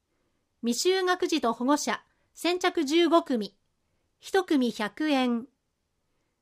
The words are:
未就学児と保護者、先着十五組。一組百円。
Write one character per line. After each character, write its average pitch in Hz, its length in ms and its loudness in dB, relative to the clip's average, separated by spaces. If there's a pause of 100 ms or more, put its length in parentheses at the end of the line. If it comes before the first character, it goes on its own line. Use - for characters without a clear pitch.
(640)
未 240 260 -2
就 370 160 2
学 359 220 0
児 311 140 -2
と 226 120 0
保 240 120 -6
護 294 120 4
者、 - 240 -6 (320)
先 359 260 -2
着 359 260 0
十 320 240 2
五 330 140 4
組。 220 320 -6 (640)
一 - 240 0
組 262 280 2
百 233 380 -6
円。 254 380 0 (960)